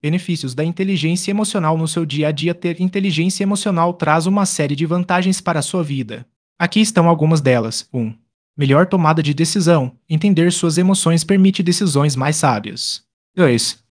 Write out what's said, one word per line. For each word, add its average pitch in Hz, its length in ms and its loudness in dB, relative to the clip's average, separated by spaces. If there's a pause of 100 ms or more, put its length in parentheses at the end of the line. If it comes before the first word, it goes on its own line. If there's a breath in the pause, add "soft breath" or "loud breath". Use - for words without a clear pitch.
Benefícios 156 540 -4
da 151 80 -2
inteligência 175 640 -2
emocional 196 480 -2
no 160 100 -2
seu 160 200 -4
dia 147 220 -2
a - 20 -2
dia. 165 240 -2
Ter 170 260 -4
inteligência 185 640 -2
emocional 190 500 0
traz 156 320 0
uma 196 220 0
série 147 280 -2
de 156 120 -2
vantagens 180 520 0
para 165 200 -2
a 139 40 -4
sua 180 200 -4
vida. 120 420 -8 (320)
Aqui 175 220 0
estão 190 300 4
algumas 156 320 2
delas. 120 520 0
Um. 113 200 -4 (420)
Melhor 143 300 4
tomada 160 360 2
de 147 120 0
decisão. 160 580 0 (160)
Entender 170 460 2
suas 165 240 0
emoções 180 440 2
permite 190 400 2
decisões 151 540 0
mais 139 220 -2
sábias. 113 680 -4 (320)
Dois. 131 480 0 (100)